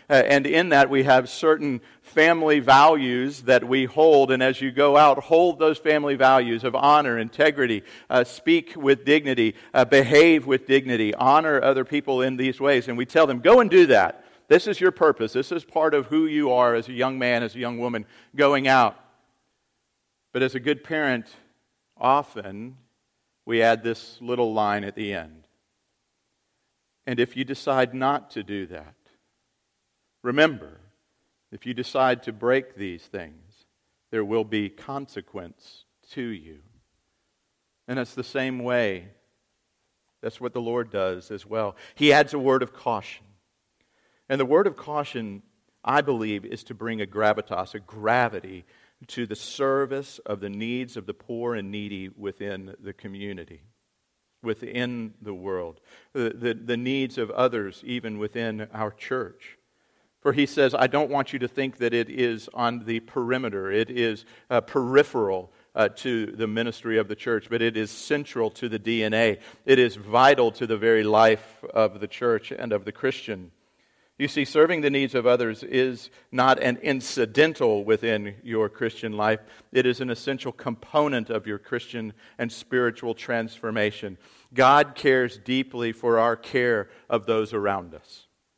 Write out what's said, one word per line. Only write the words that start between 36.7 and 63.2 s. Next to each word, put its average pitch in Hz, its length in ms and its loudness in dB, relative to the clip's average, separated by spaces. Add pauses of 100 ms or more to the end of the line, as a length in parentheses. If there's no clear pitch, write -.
And 127 140 -8
it's 117 160 -10
the 127 80 -8
same 131 340 -6
way. 110 520 -4 (1120)
That's - 180 -12
what 123 140 -8
the 123 60 -8
Lord 117 300 -6
does 92 400 -6
as 98 160 -14
well. 107 300 -6 (180)
He 147 180 4
adds 143 220 2
a 143 60 -4
word 131 240 2
of - 80 -10
caution. - 540 -10 (1040)
And 135 100 -2
the 135 80 -2
word 175 220 4
of 156 80 -10
caution, 120 680 -10 (400)
I 143 200 2
believe, 110 420 -4
is 101 180 -14
to - 100 -18
bring 113 280 -8
a 104 40 -6
gravitas, 101 680 -2
a 104 60 -14
gravity 107 840 -4 (440)
to 120 180 -10
the 104 80 -10
service 135 840 -6
of 104 180 -8
the 101 100 -10
needs 120 480 -8
of 95 100 -14
the 101 80 -10
poor 117 420 -8
and 98 160 -10
needy 101 380 -12
within 98 680 -12
the 98 140 -18
community, 98 720 -16 (760)
within 117 800 -8
the 104 140 -12
world, 90 460 -10 (320)
the, 117 180 -4
the, 117 240 -6
the 117 220 -6
needs 131 420 -6
of 107 140 -6
others 113 520 -4
even 113 340 -10
within 107 540 -8
our 107 200 -8
church. - 640 -12 (640)
For 139 120 0
he 139 140 0
says, 139 300 0
"I 127 100 4
don't 139 240 -2
want 139 220 -4
you 135 80 -8
to 123 80 -4
think 135 300 -8
that 120 140 -2
it 117 160 -2
is 120 460 -4
on 120 300 -4
the 113 160 -6
perimeter, 117 720 -6